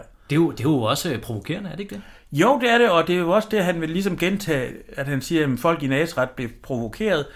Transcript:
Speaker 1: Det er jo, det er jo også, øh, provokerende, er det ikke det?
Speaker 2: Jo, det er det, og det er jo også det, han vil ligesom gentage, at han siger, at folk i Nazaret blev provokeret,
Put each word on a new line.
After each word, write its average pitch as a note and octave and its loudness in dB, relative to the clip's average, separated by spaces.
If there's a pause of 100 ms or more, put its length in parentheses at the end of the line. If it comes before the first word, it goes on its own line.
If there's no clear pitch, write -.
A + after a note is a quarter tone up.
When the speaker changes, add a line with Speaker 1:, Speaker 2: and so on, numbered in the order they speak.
(300)
Speaker 1:
Det C#3+ 0
er D#3 4
jo, E3 4
det A#2 -10
er A2+ -4
jo C#3 4
også, C3 0
øh, A2 -4
provokerende, D#3+ -8
er D3+ -10
det E3+ -8
ikke G3+ -12
det? G3 -14 (300)
Speaker 2:
Jo, A3 4
det B3 2
er A#3 6
det, A#3+ 6
og E3 4
det F3 2
er F3+ 2
jo E3+ 0
også G#3 2
det, G#3 2
han F3 0
vil D#3 -2
ligesom F3+ -2
gentage, D#3+ -2 (220)
at C3+ -6
han C#3 -2
siger, D3+ 0
at A#2+ -2
folk E3 0
i C#3 -2
Nazaret C3+ 0
blev B2 -8 (140)
provokeret, C#3 -2 (100)